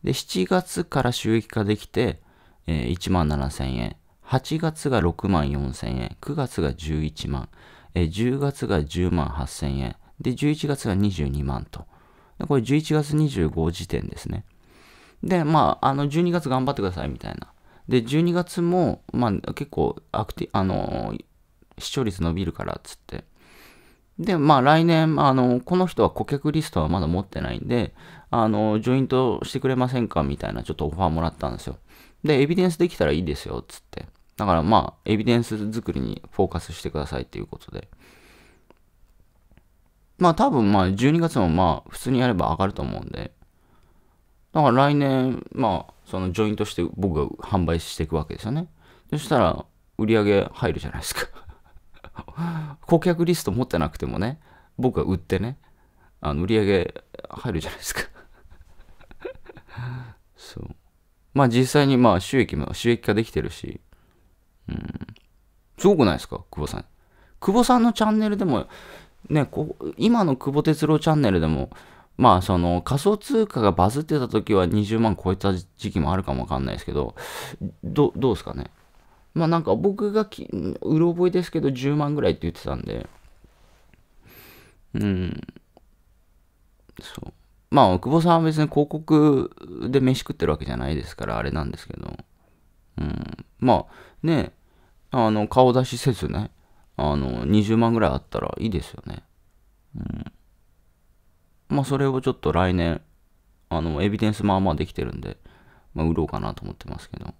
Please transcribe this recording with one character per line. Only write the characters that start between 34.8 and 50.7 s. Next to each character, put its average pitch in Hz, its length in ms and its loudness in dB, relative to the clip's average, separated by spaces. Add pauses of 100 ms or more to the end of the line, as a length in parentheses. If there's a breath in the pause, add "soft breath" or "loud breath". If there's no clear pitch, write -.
あ、 - 80 -20
エ 107 120 2
ビ 107 60 -2
デ 120 120 4
ン 117 80 2
ス 107 280 -6
作 113 220 -6
り 67 80 -4
に 57 200 -6 (100)
フ 101 120 0
ォ 90 40 2
ー - 20 -4
カ - 100 -4
ス - 140 -12
し - 80 -14
て - 100 -8
く - 60 -6
だ 71 100 -6
さ 69 100 -8
い 64 60 -6
っ - 20 -10
て - 140 -14
い - 20 -8
う 50 60 -10
こ - 100 -16
と - 140 -20
で。 - 160 -14 (2250 soft breath)
ま 180 120 6
あ、 165 60 4
多 269 140 4
分、 113 220 4
ま 101 100 6
あ、 92 100 4
十 117 200 2
二 170 100 2
月 160 180 0
も、 92 80 2
ま 82 400 2
あ、 - 20 -20
普 - 80 -16
通 139 140 -4
に 131 80 2
や 127 80 2
れ 120 60 2
ば 87 180 0
上 160 60 -2
が 95 100 0
る 143 60 -4
と - 80 -10
思 64 180 -6
う - 60 -10
ん - 40 -14
で。 - 220 -12 (1200)
だ 160 100 2
か 143 80 6
ら、 117 60 6
来 143 200 6
年、 131 580 0
ま 107 360 0
あ、 - 40 -20 (120)
そ 95 140 -8
の、 92 140 -2
ジ 107 80 0
ョ 107 60 4
イ 104 40 0
ン 107 60 -4
ト 107 80 -2
し - 100 -12
て 87 100 -2 (120)
僕 90 180 0
が 71 120 0 (100)
販 95 280 -2
売 82 140 0
し - 160 -10
て - 80 -4
い 78 40 -4
く 82 100 -4
わ 76 80 -4
け - 80 -14
で - 80 -14
す - 20 -16
よ 107 80 -6
ね。 165 160 -4 (420 soft breath)
そ 151 80 -4
し 151 120 -8
た 147 100 4
ら、 87 260 2 (320)
売 107 100 0
り 110 100 4
上 104 80 4
げ 101 280 4
入 87 200 -2